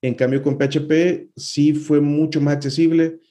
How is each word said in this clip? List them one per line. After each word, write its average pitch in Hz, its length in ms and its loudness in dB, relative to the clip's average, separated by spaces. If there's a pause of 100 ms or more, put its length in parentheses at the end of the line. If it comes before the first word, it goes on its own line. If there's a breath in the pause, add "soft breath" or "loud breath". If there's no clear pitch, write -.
En 127 100 0
cambio, 131 300 0
con 139 120 0
P 143 100 -2
H 143 160 -2
P 160 540 0
sí 147 380 0
fue 151 260 0
mucho 147 420 0
más 143 160 0
accesible 160 600 0 (140)